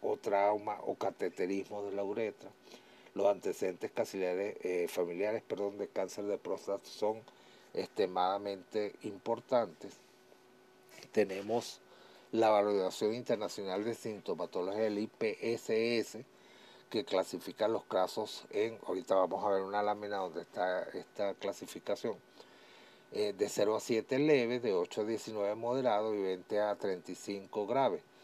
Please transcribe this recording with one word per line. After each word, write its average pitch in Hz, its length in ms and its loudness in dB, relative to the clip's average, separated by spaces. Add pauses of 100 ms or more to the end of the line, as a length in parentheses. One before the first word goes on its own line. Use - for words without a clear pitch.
o 107 160 0
trauma 104 720 2
o 101 80 -2
cateterismo 98 880 -2
de 101 100 -6
la 101 100 -2
uretra. 104 480 -4 (640)
Los 98 120 4
antecedentes 95 640 0
capilares, 98 720 -2
eh, 90 260 2
familiares, 92 580 -2
perdón, 101 300 -4
de 101 120 -4
cáncer 98 360 -4
de 101 140 -2
próstata 98 480 -4
son 110 340 -2 (540)
extremadamente 98 1300 0
importantes. 107 880 -2 (1200)
Tenemos 101 680 0 (520)
la 113 160 4
valoración 104 640 4
internacional 104 720 -2
de 117 100 -2
sintomatología 95 880 -4
del 104 140 0
I 107 80 -2
P 113 460 -4
S 117 460 0
S, 110 260 -4 (640)
que 107 160 -2
clasifica 95 640 0
los 110 160 0
casos - 680 -2
en, 110 360 0
ahorita 92 280 0
vamos 92 300 4
a 104 60 4
ver 98 120 4
una 101 200 0
lámina 104 340 -2
donde 87 240 -4
está 92 440 -2 (100)
esta - 400 -4
clasificación, - 840 -4 (960)
eh, 104 240 0
de 101 120 2
cero 107 280 4
a 107 40 -2
siete 117 380 0
leves, 127 440 4
de 117 100 2
ocho 90 300 0
a - 20 0
diecinueve 107 500 -2
moderado 117 600 2
y 101 80 0
veinte 95 380 0
a 104 160 2
treinta 92 360 -4
y - 20 -8
cinco 101 520 -6
grave. 117 340 2 (240)